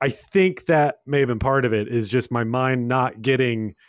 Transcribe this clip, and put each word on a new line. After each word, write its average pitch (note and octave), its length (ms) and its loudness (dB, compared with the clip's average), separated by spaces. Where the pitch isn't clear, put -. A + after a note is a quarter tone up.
I C#3 80 0
think F#3 580 -2
that D3+ 380 2
may C#3+ 140 0
have C3+ 100 2
been A2+ 100 -2
part C3+ 280 2
of A2+ 80 0
it, G#2+ 140 -2
is A#2 200 -2
just B2 240 -2
my A#2 120 -2
mind B2+ 440 -2
not B2+ 320 -2
getting A#2 540 0